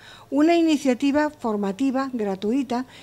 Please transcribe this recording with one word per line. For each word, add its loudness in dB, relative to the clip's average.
una 4
iniciativa 2
formativa -2
gratuita -2